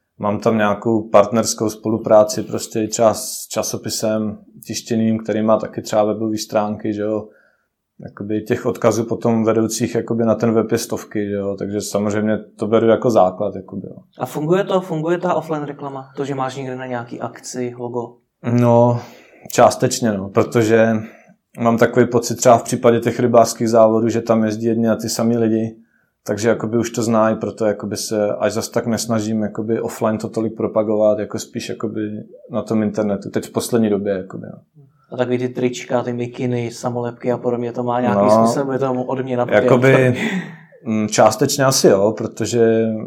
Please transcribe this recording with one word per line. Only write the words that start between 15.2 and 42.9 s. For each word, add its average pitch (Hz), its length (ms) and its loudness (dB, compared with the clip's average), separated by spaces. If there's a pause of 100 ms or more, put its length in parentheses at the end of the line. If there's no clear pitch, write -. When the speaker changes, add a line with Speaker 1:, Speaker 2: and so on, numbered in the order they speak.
Speaker 2:
offline 156 300 -4
reklama? 139 520 -12
To, 143 80 -4
že 139 100 -6
máš 131 220 -4
někde 131 200 -8
na 131 100 -10
nějaký 120 340 -8
akci 123 580 -8
logo? 120 380 -8 (360)
Speaker 1:
No, 120 480 6 (520)
částečně, 127 600 4
no, 98 160 -4
protože 113 640 2 (680)
mám 117 200 2
takový 120 280 4
pocit 117 280 -2
třeba 117 240 6
v 113 40 0
případě 117 380 2
těch 117 200 -2
rybářských 117 480 4
závodů, 110 400 4
že 113 120 0
tam 113 240 2
jezdí 110 220 -2
jedni 113 220 2
a 107 80 2
ty 117 120 -4
samý 117 280 0
lidi, 113 400 0 (500)
takže 104 220 -2
jakoby 113 300 0
už 113 120 0
to 117 120 -4
znají, 110 340 2
proto 107 300 -4
jakoby 104 300 -2
se 107 420 -2
až 107 140 0
zas 110 160 -4
tak - 180 -2
nesnažím 110 560 -2
jakoby 107 380 -4
offline 113 380 -2
to 110 100 -6
tolik 110 280 -4
propagovat, 107 600 0
jako 104 200 -8
spíš - 300 -10
jakoby 107 420 -6 (400)
na 110 120 -4
tom 110 200 0
internetu, 104 480 -2
teď - 160 -4
v - 60 -18
poslední 113 380 0
době, 101 220 0
jakoby, - 400 -8
no. - 100 -20 (500)
Speaker 2:
A 123 40 -12
takový 123 220 -2
ty 123 100 -4
trička, 123 540 -4
ty 120 100 -4
mikiny, 123 580 -4
samolepky 120 600 -6
a - 60 -2
podobně, 120 340 -4
to 123 100 -6
má 120 180 -2
nějaký 104 200 2
Speaker 1:
No, 104 100 4 (160)
Speaker 2:
smysl, 123 180 0
bude 135 140 -4
to 131 140 0
odměna 127 540 -4
pro - 120 -2
ty 104 60 4
Speaker 1:
jakoby, 131 300 6
Speaker 2:
autory? 131 240 4 (680)
Speaker 1:
mm, 110 240 -2
částečně 127 560 2
asi 131 240 4
jo, 101 300 4
protože 113 680 0 (220)